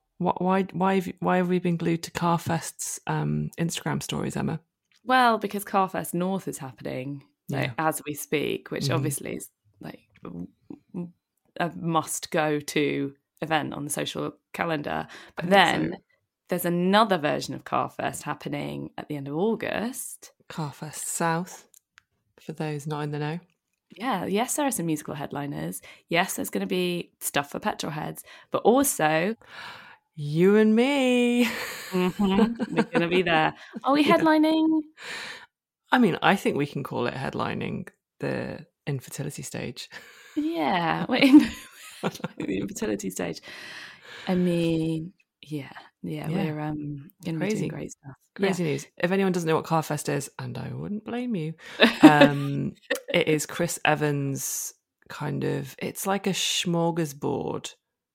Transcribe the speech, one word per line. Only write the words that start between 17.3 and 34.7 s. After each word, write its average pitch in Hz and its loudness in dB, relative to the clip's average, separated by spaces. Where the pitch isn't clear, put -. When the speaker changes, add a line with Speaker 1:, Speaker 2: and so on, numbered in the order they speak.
Speaker 2:
of 131 -12
Carfest 131 -4
happening 143 -8
at - -12
the 147 -6
end 139 -8
of 143 -6
August. - -4
Speaker 1:
Carfest 151 -10
South, 170 -4
for - -12
those 151 -6
not 151 -4
in 147 -4
the 147 -4
know. 151 -4
Speaker 2:
Yeah, 214 -4
yes, 220 0
there 294 0
are 262 0
some 170 -2
musical 151 -2
headliners. 147 -8
Yes, 170 0
there's 180 -6
gonna 196 -2
be 180 -2
stuff - -2
for - -6
petrol 180 -4
heads, 156 -8
but - -2
also 196 4
Speaker 1:
You 160 4
and 220 6
me. 247 4
Speaker 2:
Mm-hmm. 196 2
We're 240 4
gonna 170 0
be 180 2
there. 160 4
Are 262 4
we 294 4
Speaker 1:
<laughs> - 0
Yeah. 339 8
Speaker 2:
headlining? 311 4